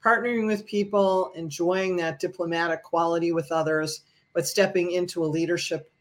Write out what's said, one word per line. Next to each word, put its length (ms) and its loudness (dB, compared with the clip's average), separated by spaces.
partnering 420 2
with 200 -2
people, 680 2
enjoying 600 -2
that 240 -2
diplomatic 640 -2
quality 500 0
with 200 -2
others, 500 0
but 140 0
stepping 460 2
into 320 -2
a 20 0
leadership 640 -2